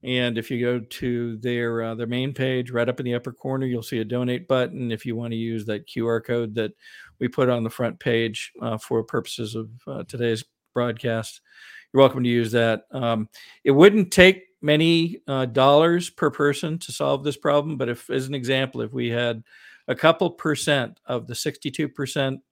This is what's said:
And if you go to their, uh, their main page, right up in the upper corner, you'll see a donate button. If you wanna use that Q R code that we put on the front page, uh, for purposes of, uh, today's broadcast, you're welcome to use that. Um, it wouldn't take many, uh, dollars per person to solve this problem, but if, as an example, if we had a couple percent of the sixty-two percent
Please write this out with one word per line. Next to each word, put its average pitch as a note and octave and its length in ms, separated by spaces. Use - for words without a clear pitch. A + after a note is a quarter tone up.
And B2 340
if A2+ 140
you A#2+ 100
go B2 200
to A#2+ 560
their, A#2 460
uh, A2+ 120
their A2+ 140
main B2+ 240
page, B2+ 400
right A#2 160
up B2 100
in C3 80
the A#2+ 80
upper A#2+ 180
corner, C3 340
you'll A#2+ 160
see A#2 180
a A2 40
donate B2 440
button. B2+ 420
If G#2+ 160
you A#2+ 80
wanna A#2 220
use A2+ 300
that G#2 200
Q A#2 220
R A#2 120
code A#2 360
that A2 160
we B2 80
put B2+ 200
on A#2+ 140
the A2+ 80
front A#2 300
page, A#2 600
uh, A2+ 180
for A2+ 260
purposes A#2 500
of, A2+ 160
uh, C3 220
today's A#2 340
broadcast, A2+ 720
you're C3+ 80
welcome C3 240
to B2 40
use A#2+ 220
that. A2+ 400
Um, A#2 380
it - 80
wouldn't F#3 400
take F#3+ 360
many, E3 680
uh, C3 180
dollars D3 640
per - 180
person D3 520
to - 100
solve C#3 320
this C#3+ 140
problem, D3 400
but B2 120
if, A#2 220
as C3 160
an C#3 80
example, C3 460
if A2+ 120
we B2 180
had A#2 340
a C3 80
couple E3 360
percent C#3+ 760
of A#2+ 220
the A#2+ 80
sixty-two D3 560
percent C3+ 500